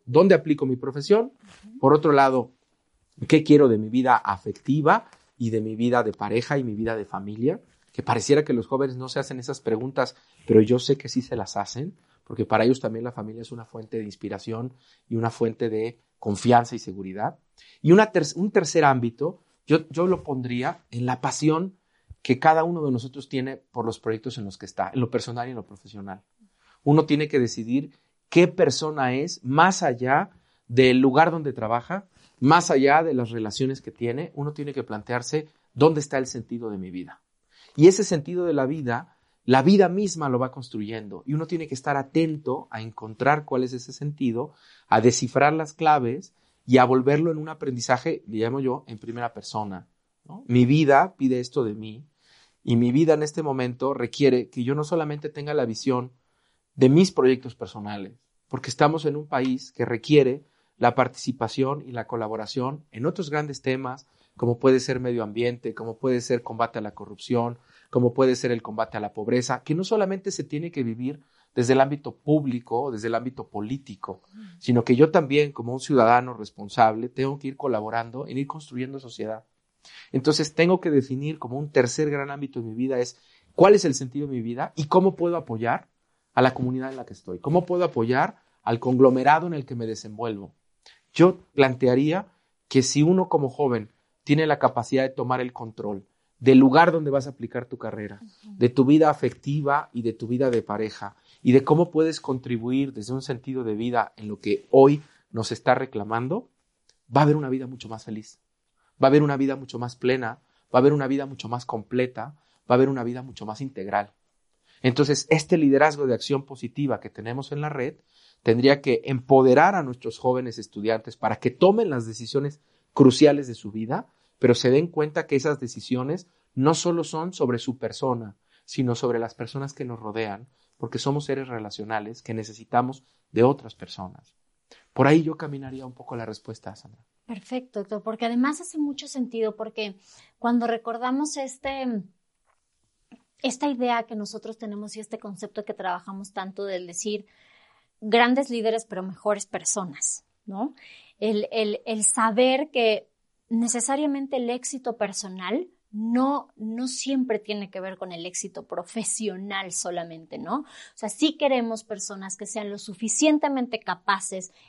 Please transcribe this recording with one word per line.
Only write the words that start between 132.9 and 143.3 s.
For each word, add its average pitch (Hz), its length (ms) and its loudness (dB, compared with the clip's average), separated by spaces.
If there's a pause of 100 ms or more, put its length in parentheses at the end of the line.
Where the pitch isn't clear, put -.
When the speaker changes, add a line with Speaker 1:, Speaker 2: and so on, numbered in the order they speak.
Speaker 1:
de 110 120 4
otras 135 320 2
personas. - 600 -18 (580)
Por 131 140 4
ahí 160 160 6
yo 156 140 -6
caminaría 135 480 -12
un 127 80 -18
poco 123 220 -14
la 113 100 -8
respuesta, 110 500 -14
Sandra. - 260 -20 (240)
Speaker 2:
Perfecto, 254 540 -12
doctor, 202 240 -10
porque 220 220 -6
además 254 360 -2
hace 349 160 -12
mucho 285 300 -6
sentido, 226 480 -4
porque 214 400 -10 (420)
cuando 240 300 0
recordamos 247 720 -4
este, 262 640 -8 (1400)